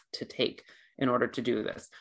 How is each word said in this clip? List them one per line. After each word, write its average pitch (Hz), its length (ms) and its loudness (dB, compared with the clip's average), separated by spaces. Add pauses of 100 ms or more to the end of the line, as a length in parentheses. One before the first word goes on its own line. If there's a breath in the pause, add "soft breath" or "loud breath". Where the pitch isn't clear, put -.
(140)
to - 120 -8
take - 380 -2 (340 soft breath)
in 131 120 2
order 123 180 4
to 120 140 -6
do 113 220 0
this. - 260 -6 (120 soft breath)